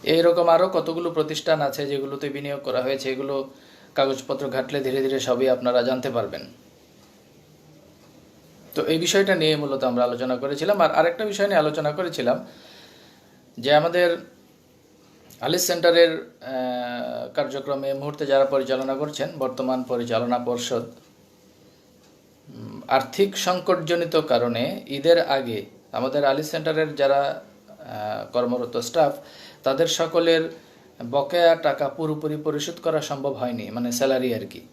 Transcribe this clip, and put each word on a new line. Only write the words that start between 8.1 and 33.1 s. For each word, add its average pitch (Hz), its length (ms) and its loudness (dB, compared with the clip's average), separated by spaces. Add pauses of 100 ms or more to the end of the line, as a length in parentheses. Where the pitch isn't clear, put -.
তো 151 120 -2
এই 160 120 0
বিষয়টা 190 360 2
নিয়ে 156 220 4
মূলত 135 280 -4
আমরা 123 200 2
আলোচনা 123 320 -2
করেছিলাম। 143 440 -2
আর 160 100 6
আরেকটা 170 340 2
বিষয় 202 220 0
নিয়ে 190 120 4
আলোচনা 151 340 0
করেছিলাম 151 540 -2 (1120)
যে 135 160 2
আমাদের 170 340 4 (1300)
আলিস 170 260 0
সেন্টারের, 170 460 6
আহ, 123 1200 -6
কার্যক্রমে 139 540 -4
এই 139 60 -2
মুহূর্তে 143 320 -6
যারা 135 180 6
পরিচালনা 135 500 0
করছেন, 147 340 -4 (100)
বর্তমান 131 440 -2
পরিচালনা 120 560 0
পর্ষদ, 120 440 -2
উম, - 2000 -20
আর্থিক 196 500 0
সংকটজনিত 170 800 0
কারণে 120 680 0
ঈদের 160 320 4 (100)
আগে 117 360 -2 (280)
আমাদের 135 320 0
আলিস 139 260 0
সেন্টারের 156 440 -2
যারা, 139 260 2 (480)
আহ, 107 640 -10
কর্মরত 120 440 -2
স্টাফ, 147 360 2 (500)
তাদের 151 240 2
সকলের 165 560 2 (680)
বকেয়া 160 440 4
টাকা 143 340 0
পুরোপুরি 151 480 -4
পরিশোধ 151 460 -4
করা 156 180 0
সম্ভব 139 320 -4